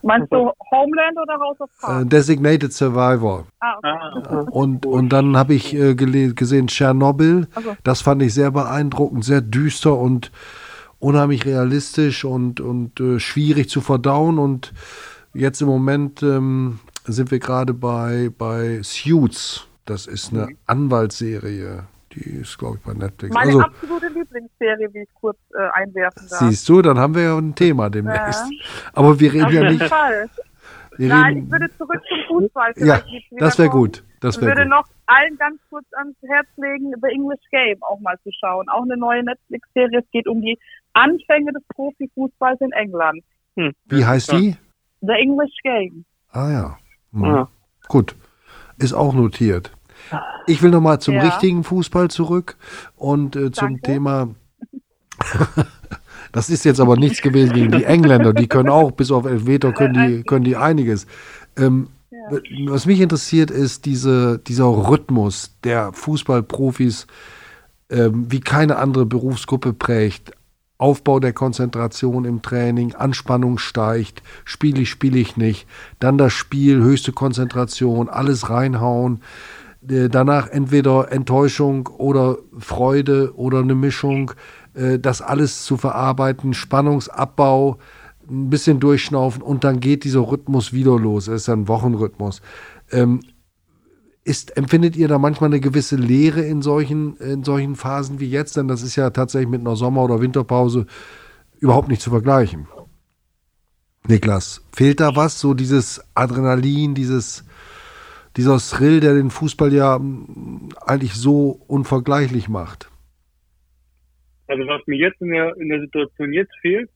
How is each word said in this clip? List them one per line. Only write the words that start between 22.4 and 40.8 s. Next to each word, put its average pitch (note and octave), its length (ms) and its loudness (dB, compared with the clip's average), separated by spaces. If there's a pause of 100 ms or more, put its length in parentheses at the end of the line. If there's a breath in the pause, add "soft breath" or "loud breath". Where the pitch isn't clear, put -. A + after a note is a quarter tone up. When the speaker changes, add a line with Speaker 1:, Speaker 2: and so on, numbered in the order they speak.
Speaker 2:
glaub A#1+ 200 -10
ich, - 40 -16
bei - 120 -12
Netflix. G2+ 400 -10
Speaker 1:
Meine A#3 160 2
Speaker 2:
Also, C#3 120 6
Speaker 1:
absolute E4 460 -4
Lieblingsserie, A#3 840 -6
wie G#3 100 -14
ich G3+ 100 -20
kurz, G#3 240 -8 (160)
äh, - 60 -10 (200)
einwerfen F#3 480 -6
darf. F3+ 120 -8
Speaker 2:
siehst A2 280 0
du, F3+ 140 8
dann D3 160 4
haben C#3 160 2
wir E3+ 100 0
ja D#3+ 140 0
ein D#3 160 -4
Thema C3+ 380 2
demnächst. G#3 580 -4
Speaker 1:
Ja. - 440 -14
Speaker 2:
Aber C#3+ 260 6
wir D3 140 6
reden D#3 120 2
Speaker 1:
Auf C#3+ 60 2
Speaker 2:
ja D#3 100 4
Speaker 1:
jeden D#3+ 160 4
Speaker 2:
nicht, E3 100 0
Speaker 1:
Fall. A#3 400 0 (720 loud breath)
Speaker 2:
wir B2+ 120 0
Speaker 1:
Nein, B3+ 160 6 (100)
Speaker 2:
reden C3+ 100 -8
Speaker 1:
ich C3 60 -8
würde E4 260 -2
zurück D#4+ 320 -6
zum E4+ 320 -2
Fußball B3 360 -2
Speaker 2:
Ja, D3 180 6
Speaker 1:
vielleicht - 140 -4
jetzt - 220 -18
wieder - 140 -14
Speaker 2:
das D#3 140 2
wär E3 100 6
Speaker 1:
kommen. C3+ 140 4
Speaker 2:
gut. - 200 -4 (160)
Das B2 160 -2
Speaker 1:
Ich - 60 -6
Speaker 2:
wär B2+ 80 2
Speaker 1:
würde C#4 140 2
Speaker 2:
gut. C4+ 80 0
Speaker 1:
noch D4 140 4 (200)
allen C#4+ 320 4
ganz D4 220 -4 (100)
kurz D4 240 -14
ans C#4 300 -12
Herz C#4+ 240 -2 (100)
legen, C#4 340 -6 (100)
The C4 80 -2
English C#4 320 -6 (100)
Game A#3+ 320 -2
auch G3+ 160 -8
mal F#3 240 -6
zu G3+ 160 -14
schauen. F#3 300 -6
Auch A3+ 140 -2
eine B3 140 -4
neue A#3+ 260 -2
Netflix-Serie. B3 760 -4
Es A#3+ 120 -10
geht A#3 160 -4
um A3+ 140 -4
die A3+ 160 -4 (360 soft breath)